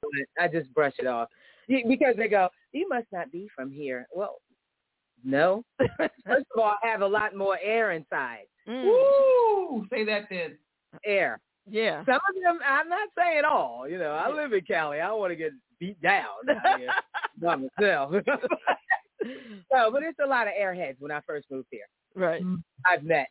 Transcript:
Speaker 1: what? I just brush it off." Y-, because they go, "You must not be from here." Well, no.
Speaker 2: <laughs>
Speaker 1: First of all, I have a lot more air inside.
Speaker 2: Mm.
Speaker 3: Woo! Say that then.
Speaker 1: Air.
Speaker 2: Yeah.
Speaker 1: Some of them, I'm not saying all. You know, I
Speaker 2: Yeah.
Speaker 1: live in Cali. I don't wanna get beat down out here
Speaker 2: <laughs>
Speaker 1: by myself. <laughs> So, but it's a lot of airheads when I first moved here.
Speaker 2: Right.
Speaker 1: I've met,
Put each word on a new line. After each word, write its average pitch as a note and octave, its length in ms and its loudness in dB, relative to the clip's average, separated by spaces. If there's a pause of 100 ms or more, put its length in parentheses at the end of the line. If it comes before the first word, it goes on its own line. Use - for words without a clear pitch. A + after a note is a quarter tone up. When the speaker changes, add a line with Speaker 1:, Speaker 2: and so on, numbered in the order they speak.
Speaker 1:
what? C#3+ 260 -6 (160)
I F3 60 2
just D3 240 -6
brush C#3+ 260 2
it C3 80 -2
off." A#2+ 220 -2 (400)
Y-, B3+ 180 2
because C4 300 4
they A3 100 0
go, F#3+ 220 4 (240)
"You F4 160 -4
must A#3+ 240 -4
not E3 180 -8
be F#3 240 -12
from C3+ 160 -10
here." C3 420 -8
Well, F#3+ 260 -8 (840)
no. E3 480 2
Speaker 2:
<laughs> - 80 -8
Speaker 1:
First C4+ 760 0
of A3+ 80 0
all, G#3 220 4
I A#3 40 0
have G#3+ 140 0
a G3+ 60 2
lot G#3 260 0
more G3 300 0
air G#3+ 280 2
inside. C3+ 540 -6 (220)
Speaker 2:
Mm. B3 160 -6
Speaker 3:
Woo! A#4 1040 4
Say A3 140 -2
that G#3 260 -2
then. E3+ 280 -8 (480)
Speaker 1:
Air. F3+ 340 0 (300)
Speaker 2:
Yeah. G3 360 -2
Speaker 1:
Some B3+ 100 4
of F#4 280 0
them, F4 240 2
I'm D4 220 0
not G4+ 180 -4 (100)
saying E4 280 2
all. C3+ 420 0
You E3+ 120 -6
know, D#3 120 -2
I D#3+ 160 -2
Speaker 2:
Yeah. D4 80 -4
Speaker 1:
live D4+ 160 -4
in G3 140 2
Cali. D#3 340 -2
I E3+ 80 -2
don't A3 120 -2
wanna F3+ 160 -2
get D#3 180 -6 (260)
beat F3+ 220 -10
down F#3 240 2 (240)
out D4 300 2
here B3 100 -8 (260)
Speaker 2:
<laughs> F#4+ 260 -10
Speaker 1:
by E3+ 140 2
myself. G3 640 0
<laughs> - 60 -6 (1500)
So, A3+ 200 6
but C#4 120 0
it's D#4+ 160 -6
a C#4+ 80 0
lot A#3+ 200 2
of F#3 120 -4
airheads F3+ 400 -4
when D3 120 -8
I D3 100 -4
first D3 300 -8
moved C3 180 -10
here. G#2 160 -16 (300)
Speaker 2:
Right. F3+ 280 0 (440)
Speaker 1:
I've F3 160 2
met, D3+ 280 2